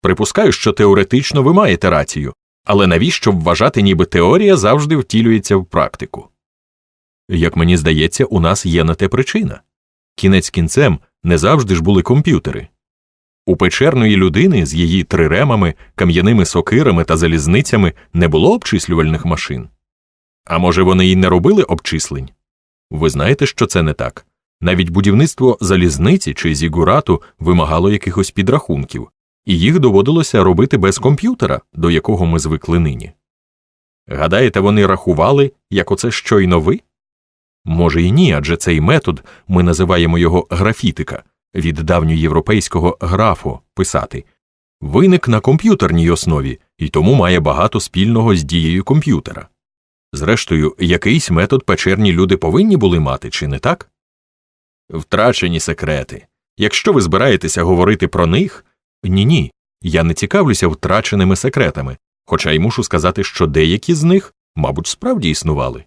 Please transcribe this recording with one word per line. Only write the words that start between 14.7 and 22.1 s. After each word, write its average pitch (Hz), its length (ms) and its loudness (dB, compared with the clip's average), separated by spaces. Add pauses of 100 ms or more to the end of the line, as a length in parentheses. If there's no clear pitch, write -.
її 85 300 0
триремами, 92 720 0 (220)
кам'яними 92 500 2
сокирами 98 580 0
та 80 140 0
залізницями 85 760 0 (200)
не 170 140 2
було 151 260 2
обчислювальних 82 720 -2
машин. 69 440 -6 (760)
А 82 120 -4
може, 90 260 2
вони 92 240 4
й 92 80 4
не 92 140 2
робили 127 340 2
обчислень? 71 680 -6 (640)